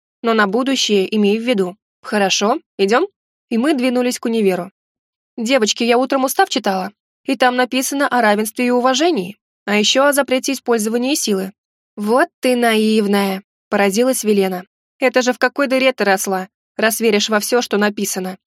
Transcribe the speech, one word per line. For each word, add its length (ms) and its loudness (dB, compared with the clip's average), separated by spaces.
Но 100 0
на 140 2
будущее 680 0
имей 220 2
в 60 -8
виду. 340 -2
Хорошо, 580 0
идем?» 300 2
И 80 -2
мы 180 2
двинулись 440 -2
к 60 -8
универу. 460 0
«Девочки, 460 0
я 140 2
утром 260 0
устав 260 0
читала, 420 -4
и 100 -2
там 200 2
написано 520 -2
о 140 0
равенстве 460 0
и 40 0
уважении, 680 0
а 120 0
еще 280 2
о 80 2
запрете 400 -2
использования 640 -2
силы». 360 -4
«Вот 340 0
ты 160 2
наивная», 880 2
поразилась 500 0
Велена. 420 0
«Это 240 2
же 100 0
в 60 -16
какой 260 0
дыре 280 2
ты 100 -4
росла, 440 -2
раз 220 0
веришь 300 0
во 100 0
все, 240 -2
что 140 -2
написано? 680 -4